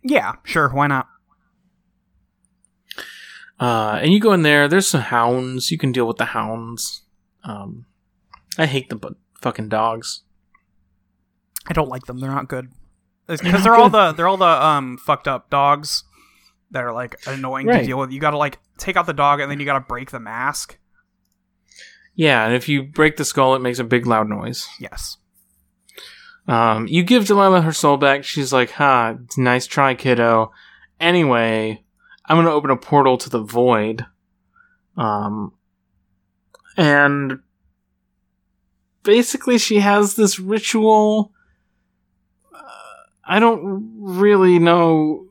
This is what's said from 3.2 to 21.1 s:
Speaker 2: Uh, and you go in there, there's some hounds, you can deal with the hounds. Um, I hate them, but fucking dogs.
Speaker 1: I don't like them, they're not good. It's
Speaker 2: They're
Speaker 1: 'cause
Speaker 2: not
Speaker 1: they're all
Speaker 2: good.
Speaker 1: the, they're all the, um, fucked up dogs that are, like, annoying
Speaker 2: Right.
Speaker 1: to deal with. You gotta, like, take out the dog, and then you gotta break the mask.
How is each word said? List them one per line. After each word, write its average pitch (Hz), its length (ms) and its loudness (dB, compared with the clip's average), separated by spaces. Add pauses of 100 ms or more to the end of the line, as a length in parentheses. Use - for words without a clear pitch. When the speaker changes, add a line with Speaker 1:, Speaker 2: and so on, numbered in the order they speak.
Speaker 2:
Uh, 110 420 -2
and 165 100 2
you 208 80 4
go 214 120 2
in 175 100 2
there, 147 260 4
there's 190 180 2
some 143 160 0
hounds, 127 680 -2
you 165 80 -4
can 131 140 -2
deal 120 140 -2
with 113 120 -6
the 117 80 -4
hounds. 113 760 -10 (420)
Um, 170 420 -16 (720)
I 160 80 0
hate 135 220 -4
them, 120 100 -12
but - 160 -14 (260)
fucking 113 280 -6
dogs. 110 540 -4 (1400)
Speaker 1:
I 170 80 -10
don't 156 140 -2
like 127 180 -14
them, 127 140 -14
they're 135 100 -8
not 135 180 -8
good. 127 220 -12 (580)
It's 165 140 -8
Speaker 2:
They're 175 100 -2
Speaker 1:
'cause 196 80 4
Speaker 2:
not 190 40 -2
Speaker 1:
they're 226 100 6
all 233 160 8
Speaker 2:
good. 220 80 4
Speaker 1:
the, 175 140 4
they're 165 160 -2
all 190 100 0
the, 190 80 2
um, 143 520 2
fucked - 300 -4
up 131 220 -8
dogs 143 540 0 (680)
that 131 140 -8
are, 120 80 -8
like, 120 240 -10 (100)
annoying 135 420 -8
Speaker 2:
Right. 233 120 2
Speaker 1:
to 117 60 -2
deal 127 120 -6
with. 131 120 -6
You 135 100 -12
gotta, 151 160 -2
like, 143 220 -4 (180)
take 185 200 -6
out 170 100 0
the 165 80 -6
dog, 143 260 2
and 143 100 -4
then 143 100 -8
you 143 40 -8
gotta 139 200 -2
break 127 260 -12
the 127 100 -14
mask. 120 560 -8 (1400)